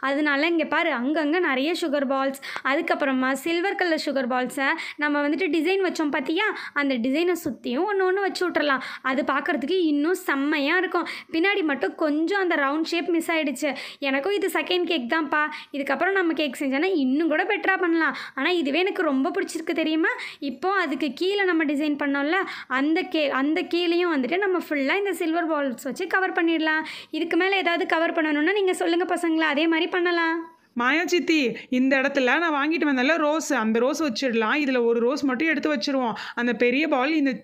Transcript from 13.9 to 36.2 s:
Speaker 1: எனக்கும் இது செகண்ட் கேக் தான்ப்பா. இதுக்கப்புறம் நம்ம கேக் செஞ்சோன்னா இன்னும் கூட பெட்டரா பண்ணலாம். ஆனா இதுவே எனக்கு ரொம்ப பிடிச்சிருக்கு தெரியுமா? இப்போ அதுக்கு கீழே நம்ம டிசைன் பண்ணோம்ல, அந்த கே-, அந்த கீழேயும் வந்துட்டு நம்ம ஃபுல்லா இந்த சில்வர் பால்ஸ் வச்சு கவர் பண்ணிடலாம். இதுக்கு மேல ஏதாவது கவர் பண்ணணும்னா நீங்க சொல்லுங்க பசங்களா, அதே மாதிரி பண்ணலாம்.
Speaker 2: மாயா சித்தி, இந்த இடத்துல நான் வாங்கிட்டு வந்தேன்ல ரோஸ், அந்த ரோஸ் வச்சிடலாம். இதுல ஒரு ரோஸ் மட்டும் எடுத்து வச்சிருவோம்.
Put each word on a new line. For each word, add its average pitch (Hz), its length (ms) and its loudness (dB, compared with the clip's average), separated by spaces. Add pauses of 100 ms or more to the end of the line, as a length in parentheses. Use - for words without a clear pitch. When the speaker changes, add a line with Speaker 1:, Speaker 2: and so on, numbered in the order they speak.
Speaker 1:
எனக்கும் 277 300 0
இது 349 180 0
செகண்ட் 359 340 0
கேக் 254 220 -2
தான்ப்பா. 311 280 0 (340)
இதுக்கப்புறம் 285 440 0
நம்ம 330 200 2
கேக் 294 220 -2
செஞ்சோன்னா 285 280 0 (140)
இன்னும் 277 300 2
கூட 320 160 2
பெட்டரா 392 340 0
பண்ணலாம். 330 320 2 (220)
ஆனா 277 120 0 (100)
இதுவே 277 260 0
எனக்கு 381 260 0
ரொம்ப 269 240 2
பிடிச்சிருக்கு 339 460 -4
தெரியுமா? 320 300 2 (380)
இப்போ - 200 -4 (140)
அதுக்கு 302 240 -2 (140)
கீழே 403 280 0
நம்ம 320 220 2
டிசைன் 294 300 0
பண்ணோம்ல, 285 360 0 (420)
அந்த 311 200 2 (140)
கே-, 302 180 0 (100)
அந்த 311 200 0 (120)
கீழேயும் 349 420 2
வந்துட்டு 269 300 0
நம்ம 370 220 2
ஃபுல்லா 285 340 0
இந்த 403 200 -2
சில்வர் 330 300 -2
பால்ஸ் 285 380 -2
வச்சு 294 160 -6 (100)
கவர் 370 220 0
பண்ணிடலாம். 311 480 2 (320)
இதுக்கு 339 240 0
மேல 381 220 2
ஏதாவது 339 220 0 (100)
கவர் 330 220 0
பண்ணணும்னா 311 420 2
நீங்க 370 220 2
சொல்லுங்க 339 340 2
பசங்களா, 320 400 2
அதே 311 180 2
மாதிரி 330 240 2
பண்ணலாம். 339 420 0 (420)
Speaker 2:
மாயா 285 300 2
சித்தி, 330 300 2 (380)
இந்த 262 220 4
இடத்துல 269 440 2
நான் 311 140 0
வாங்கிட்டு 302 300 0
வந்தேன்ல 269 360 2
ரோஸ், 302 260 0 (120)
அந்த 220 220 2
ரோஸ் 294 220 0
வச்சிடலாம். 226 580 0
இதுல 254 240 2
ஒரு 233 180 2
ரோஸ் 254 220 0
மட்டும் 311 240 0
எடுத்து 302 220 0
வச்சிருவோம். 254 420 -2 (240)